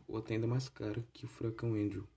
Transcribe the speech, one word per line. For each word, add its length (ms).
ou 120
até 160
ainda 120
mais 220
cara 340
que 100
o 40
furacão 420
Andrew 340